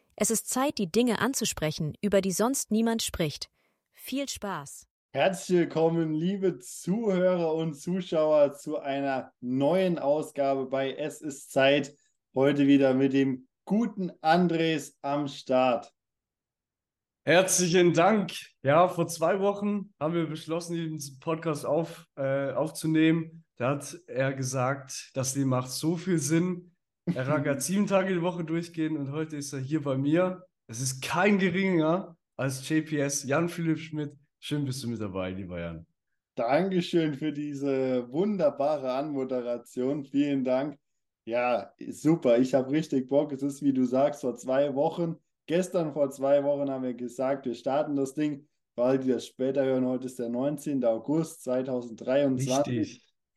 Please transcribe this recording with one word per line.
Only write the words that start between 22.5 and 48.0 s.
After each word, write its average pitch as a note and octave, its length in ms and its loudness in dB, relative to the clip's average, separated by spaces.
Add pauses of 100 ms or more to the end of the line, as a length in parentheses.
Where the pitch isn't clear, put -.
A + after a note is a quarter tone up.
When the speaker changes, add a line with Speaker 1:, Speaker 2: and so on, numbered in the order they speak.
Speaker 3:
aufzunehmen. D#3+ 960 0 (100)
Da B2 140 0
hat C#3+ 280 -6 (100)
er C3 260 0
gesagt, C3 800 -4
das C3 200 -4
Leben C#3 140 0
macht B2+ 220 0
so E3 260 -2
viel E3+ 220 -2
Sinn. E3+ 560 -2 (400)
Er B2+ 120 -4
rackert C#3 360 0
Speaker 2:
<laughs> - 0 -
Speaker 3:
sieben F#3+ 240 0
Tage F#3+ 260 2
die F3 80 0
Woche E3+ 240 -2
durchgehen D#3+ 540 -4
und C#3 120 -6
heute D#3 280 -6
ist C#3+ 160 -10
er C3+ 60 -6
hier D3 220 -2
bei C3+ 140 -2
mir. E3+ 480 0 (220)
Es A#2 160 -8
ist - 200 -6
kein G3 360 2
geringerer F3+ 760 0 (220)
als C3 320 -4
J D#3 160 0
P D#3 140 -4
S C#3 260 -2
Jan D3+ 240 0
Philipp E3 300 -2
Schmidt. D3+ 360 -8 (240)
Schön D3 280 -4
bist B2+ 180 -6
du A#2 40 -4
mit A#2 120 -4
dabei, F#2 300 -4
lieber F#2 280 -8
Jan. E2 280 -8 (480)
Speaker 2:
Dankeschön E3 800 0
für D3+ 180 -4
diese C3+ 800 -2
wunderbare D3 800 0
Anmoderation. C3 1120 -4
Vielen C#3+ 400 0
Dank. C3 340 0 (460)
Ja, A#2+ 480 -2 (160)
super. D3 500 2
Ich B2+ 140 2
hab C3 180 2
richtig C#3+ 380 -2
Bock. C#3+ 240 2
Es C3 100 -8
ist, C#3+ 200 -6
wie C#3 100 2
du B2+ 140 2
sagst, C#3 340 2
vor A#2+ 160 -4
zwei C3+ 380 0
Wochen, D#3+ 420 -2 (300)
gestern E3+ 460 0
vor C#3+ 180 0
zwei C#3 320 2
Wochen C#3+ 280 0
haben C3 140 -4
wir B2+ 100 -4
gesagt, C3 500 -4
wir A#2+ 100 -4
starten C#3+ 420 -2
das C3+ 180 -2